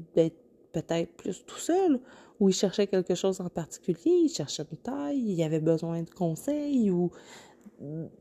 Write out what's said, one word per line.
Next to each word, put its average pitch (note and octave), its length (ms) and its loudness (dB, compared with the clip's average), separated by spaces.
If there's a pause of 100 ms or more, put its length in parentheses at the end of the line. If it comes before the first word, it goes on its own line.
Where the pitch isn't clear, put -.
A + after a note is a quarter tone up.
(160)
d'être E3 220 4 (360)
peut-être E3 400 -4
plus - 320 -10
tout - 140 -16
seul ? E4 420 2 (380)
Ou G3 100 6
il F#3 40 4
cherchait G3+ 320 0
quelque F#3 300 0
chose F#3+ 260 -2
en F3+ 80 -6
particulier, - 600 -4
il F4 180 4
cherchait - 420 -6
une D#3+ 60 -12
taille, C#4+ 420 -6
il G3+ 220 0
avait D#3+ 180 2
besoin E3 440 0
de E3 80 -10
conseils B3+ 800 0
ou F3 200 2 (1080)